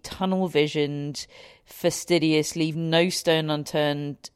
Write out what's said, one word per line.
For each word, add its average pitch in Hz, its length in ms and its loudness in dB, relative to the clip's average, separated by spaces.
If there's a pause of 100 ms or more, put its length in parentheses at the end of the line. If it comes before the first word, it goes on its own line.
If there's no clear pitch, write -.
tunnel-visioned, 147 1200 0 (380)
fastidious, 160 920 0
leave 160 200 -2
no 165 340 2
stone 160 400 0
unturned 147 880 -2